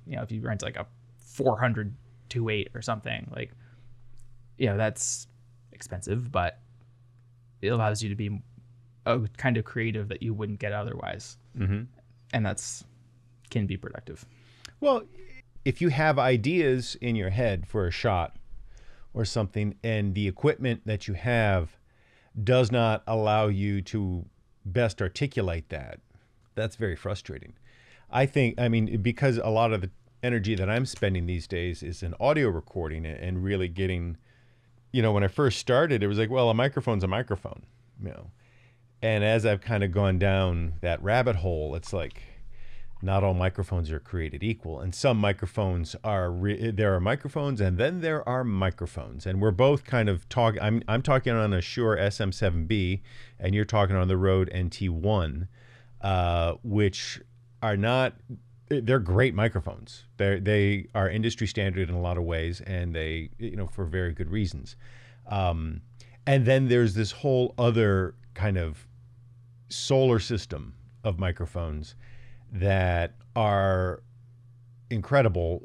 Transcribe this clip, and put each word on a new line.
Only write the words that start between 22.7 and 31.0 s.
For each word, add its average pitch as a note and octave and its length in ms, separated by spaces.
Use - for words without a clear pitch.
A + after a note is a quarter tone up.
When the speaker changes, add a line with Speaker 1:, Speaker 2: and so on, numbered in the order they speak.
Speaker 2:
not A2+ 360
allow G#2+ 400
you G2+ 340
to F#2 420
best G#2+ 380
articulate F#2+ 680
that, C#2 300
that's A2 220
very G#2 200
frustrating. - 580
I C3+ 160
think, B2+ 340
I A#2+ 80
mean, A2 320
because A#2+ 380
a A2+ 100
lot A2+ 240
of G2+ 80
the F#2 80
energy A2+ 340
that F#2+ 140
I'm B2 160
spending F#2+ 400